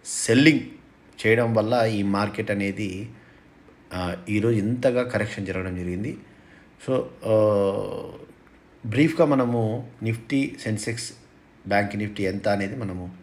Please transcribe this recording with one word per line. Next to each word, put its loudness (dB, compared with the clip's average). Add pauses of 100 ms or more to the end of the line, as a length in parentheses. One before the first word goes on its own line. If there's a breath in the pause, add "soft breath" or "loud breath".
సెల్లింగ్ 4 (640)
చేయడం 4
వల్ల 4 (120)
ఈ 0
మార్కెట్ -2
అనేది, -4 (840 loud breath)
ఆ, -4 (140)
ఈరోజు 2
ఇంతగా 2
కరెక్షన్ -4
జరగడం -6
జరిగింది. -6 (720 loud breath)
So, 2 (260)
ఆ, 4 (1120)
బ్రీఫ్గా 4
మనము 0 (160)
నిఫ్టీ, -2
సెన్సెక్స్, -6 (560)
బ్యాంక్ 0
నిఫ్టీ -4
ఎంత -2
అనేది 0
మనము -8 (120)